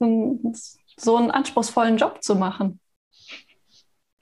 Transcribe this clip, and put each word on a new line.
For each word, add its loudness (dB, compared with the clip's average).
n-, 0
so 2
einen 2
anspruchsvollen 0
Job 0
zu 2
machen? -2